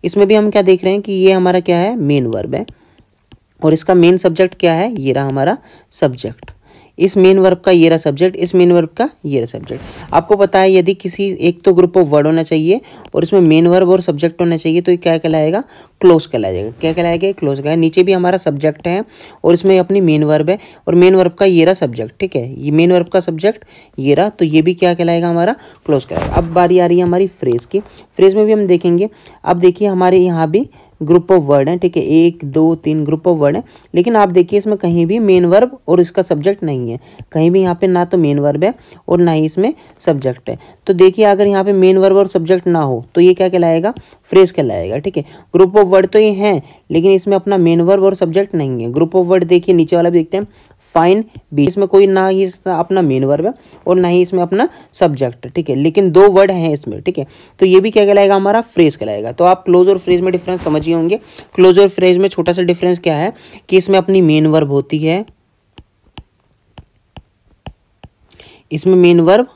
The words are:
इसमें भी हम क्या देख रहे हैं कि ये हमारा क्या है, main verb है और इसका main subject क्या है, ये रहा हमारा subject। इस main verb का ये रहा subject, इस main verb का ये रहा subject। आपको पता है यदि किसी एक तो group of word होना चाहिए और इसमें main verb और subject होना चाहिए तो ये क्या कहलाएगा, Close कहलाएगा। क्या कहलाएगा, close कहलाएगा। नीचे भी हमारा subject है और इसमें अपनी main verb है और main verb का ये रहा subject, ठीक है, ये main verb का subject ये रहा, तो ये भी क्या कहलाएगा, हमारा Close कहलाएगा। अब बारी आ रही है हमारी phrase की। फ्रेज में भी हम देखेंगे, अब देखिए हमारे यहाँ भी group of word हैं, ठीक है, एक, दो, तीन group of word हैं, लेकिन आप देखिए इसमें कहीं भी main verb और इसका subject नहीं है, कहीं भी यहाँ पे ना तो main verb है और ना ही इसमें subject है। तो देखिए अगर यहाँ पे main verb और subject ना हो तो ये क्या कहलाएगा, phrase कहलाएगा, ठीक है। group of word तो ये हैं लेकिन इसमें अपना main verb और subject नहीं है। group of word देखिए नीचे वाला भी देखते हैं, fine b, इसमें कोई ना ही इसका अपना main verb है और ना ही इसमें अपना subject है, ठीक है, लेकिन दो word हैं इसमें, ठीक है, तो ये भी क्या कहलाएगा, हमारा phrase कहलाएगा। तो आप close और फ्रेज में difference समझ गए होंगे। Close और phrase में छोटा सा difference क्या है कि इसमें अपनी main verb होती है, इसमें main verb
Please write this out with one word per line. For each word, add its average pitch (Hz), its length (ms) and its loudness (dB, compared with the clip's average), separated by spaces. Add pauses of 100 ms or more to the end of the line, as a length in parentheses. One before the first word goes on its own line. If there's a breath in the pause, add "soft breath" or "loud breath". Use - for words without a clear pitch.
इसमें 196 240 0
भी 214 80 2
हम 214 160 0
क्या 208 120 0
देख 185 200 2
रहे 185 100 -2
हैं 202 80 -4
कि 202 120 -8
ये 190 200 2
हमारा 185 280 0
क्या 175 160 -2
है, 196 200 -2
main 143 300 -2
verb 110 280 -6
है 220 100 -8 (960 soft breath)
और 156 120 2
इसका 160 220 -2
main 180 240 4
subject 180 380 -2
क्या 170 160 0
है, 196 200 -4
ये 135 200 -4
रहा 139 120 -4
हमारा 139 320 -4 (360 soft breath)
subject। - 580 -8 (480 soft breath)
इस 190 180 0
main 190 220 4
verb 185 200 2
का 190 120 0
ये 165 180 4
रहा 165 80 2
subject, 160 380 -2
इस 175 200 -6
main 175 160 4
verb 170 260 0
का 254 120 -2 (160)
ये 139 140 -4
रहा 117 80 -4
subject। - 680 -16
आपको 170 240 0
पता 196 220 0
है 190 120 4
यदि 185 240 2
किसी 190 320 -8 (120)
एक 175 240 -2
तो 196 100 4
group 175 200 2
of 185 120 4
word 147 200 0
होना 165 180 0
चाहिए 160 360 -2 (360 loud breath)
और 165 80 0
इसमें 190 180 0
main 160 260 4
verb 180 220 2
और 185 120 2
subject 165 400 -4
होना 170 160 0
चाहिए 160 240 -2
तो 175 100 -2
ये 175 60 2
क्या 170 200 -2
कहलाएगा, 160 460 -2 (380 loud breath)
Close 170 240 4
कहलाएगा। 101 460 -6
क्या 160 220 -6
कहलाएगा, 170 380 -2
close 139 260 -4
कहलाएगा। 151 240 -4
नीचे 165 220 0
भी 190 100 0
हमारा 180 260 0
subject 151 480 -4
है 185 160 -4 (400 loud breath)
और 170 100 2
इसमें 190 260 2
अपनी 190 220 0
main 156 220 0
verb 151 260 0
है 196 80 -2 (300 loud breath)
और 175 80 -2
main 180 200 6
verb 180 180 0
का 196 120 -2
ये 170 200 4
रहा 185 100 2
subject, 113 440 -8
ठीक 185 160 -8
है, 123 100 -4 (100)
ये 139 160 -6
main 165 200 2
verb 175 160 2
का 190 140 -2
subject 180 440 -6 (320 soft breath)
ये 135 160 0
रहा, 185 160 0
तो 180 160 -2
ये 156 160 2
भी 170 140 0
क्या 175 180 0
कहलाएगा, 170 360 -2
हमारा 170 260 -2 (300 loud breath)
Close 139 200 -2
कहलाएगा। - 300 -8
अब 170 180 -4
बारी 180 260 2
आ 175 60 2
रही 170 120 0
है 180 60 0
हमारी 180 260 0
phrase 120 360 -6
की। - 140 -6
फ्रेज - 560 -4
में 214 100 0
भी 214 60 -2
हम 214 160 0
देखेंगे, 180 420 -2 (340 loud breath)
अब 175 160 -2
देखिए 180 280 0
हमारे 185 320 0
यहाँ 165 300 -2
भी 214 180 -2 (340 soft breath)
group 170 300 0
of 185 100 4
word 143 260 0
हैं, 175 120 -4
ठीक 175 180 -4
है, 156 80 -2
एक, 165 400 0
दो, 143 180 -2 (140)
तीन 156 280 -4
group 156 180 -4
of 180 140 0
word 147 180 0
हैं, 220 80 -6 (300 soft breath)
लेकिन 196 220 0
आप 202 140 2
देखिए 180 300 0
इसमें 208 180 -4
कहीं 170 280 -2
भी 190 140 -2
main 185 260 2
verb 220 320 2 (100)
और 170 140 2
इसका 175 220 -2
subject 175 400 -4
नहीं 131 280 -6
है, 120 80 -10 (320 loud breath)
कहीं 160 200 0
भी 190 100 2
यहाँ 180 140 -2
पे 185 120 -2
ना 180 180 0
तो 175 120 -4
main 143 220 0
verb 147 240 -2
है 214 100 0 (340 soft breath)
और 175 120 0
ना 170 120 2
ही 156 140 0
इसमें 190 280 -2 (280 soft breath)
subject 131 480 -4
है। 120 80 -10 (300 soft breath)
तो 196 60 0
देखिए 190 320 4
अगर 202 220 2
यहाँ 196 160 0
पे 202 100 0
main 190 240 4
verb 190 200 2
और 196 100 2
subject 175 400 -2
ना 170 140 0
हो 127 220 -4 (120)
तो 175 60 2
ये 180 120 6
क्या 185 160 0
कहलाएगा, 170 440 0 (300 loud breath)
phrase 185 280 2
कहलाएगा, 104 460 -6
ठीक 170 200 -8
है। 147 60 -6 (320 loud breath)
group 185 200 2
of 208 120 4
word 190 200 2
तो 214 120 0
ये 214 120 2
हैं 196 300 -2 (280 soft breath)
लेकिन 170 220 2
इसमें 196 240 0
अपना 196 240 -2
main 170 220 2
verb 190 220 2
और 190 120 0
subject 190 400 -4
नहीं 131 280 -4
है। 120 80 -8
group 160 240 -2
of 185 120 2
word 180 180 0
देखिए 175 300 0
नीचे 165 200 0
वाला 170 140 0
भी 175 80 0
देखते 165 200 -4
हैं, 202 100 -8 (480 soft breath)
fine 180 280 2 (300 loud breath)
b, 143 120 0
इसमें 185 220 -2
कोई 196 200 4
ना 190 200 0
ही 190 160 -2
इसका 185 320 -6
अपना 170 260 -2
main 135 240 -2
verb 147 200 -2
है 240 80 -4 (340 soft breath)
और 180 80 2
ना 180 120 0
ही 175 140 2
इसमें 180 200 -2
अपना 190 260 -2 (260 loud breath)
subject 135 520 -4
है, 123 60 -16
ठीक 160 180 -6
है, 127 60 -4
लेकिन 165 360 0
दो 190 180 6
word 190 220 4
हैं 165 200 -4
इसमें, 143 300 -8
ठीक 180 160 -6
है, 135 80 -8 (340 soft breath)
तो 190 60 4
ये 185 140 4
भी 208 120 0
क्या 208 140 2
कहलाएगा, 202 300 4
हमारा 202 280 0
phrase 165 320 0
कहलाएगा। 107 360 -8
तो 123 120 -4
आप 180 220 2
close 180 240 4
और 196 80 2
फ्रेज 180 240 -2
में 185 100 -2
difference 180 320 -6
समझ 151 180 -2
गए 160 100 -6
होंगे। 165 280 -2 (360 loud breath)
Close 185 240 6
और 202 100 6
phrase 185 280 0
में 196 120 0
छोटा 175 240 -4
सा 185 100 -4
difference 175 360 -2
क्या 170 180 -2
है 180 140 -4 (380 loud breath)
कि 185 80 2
इसमें 190 200 0
अपनी 190 240 2
main 156 260 2
verb 156 240 0
होती 143 280 -4
है, 165 260 -4 (3500 loud breath)
इसमें 185 240 0
main 175 260 4
verb 202 340 2